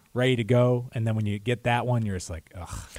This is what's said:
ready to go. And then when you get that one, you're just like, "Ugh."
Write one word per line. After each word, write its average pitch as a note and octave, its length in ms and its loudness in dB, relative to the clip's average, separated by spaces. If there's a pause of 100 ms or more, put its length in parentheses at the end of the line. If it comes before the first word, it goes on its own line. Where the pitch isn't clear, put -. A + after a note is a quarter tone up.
(140)
ready B2+ 220 2
to A#2+ 80 0
go. B2 480 4
And A2+ 160 -2
then A2 80 0
when A2 100 0
you G#2 140 -2
get A#2+ 240 -4
that A#2+ 240 0
one, A#2+ 180 0
you're G2 120 -4
just - 120 -10
like, E2 240 -12
"Ugh." - 260 -10 (200)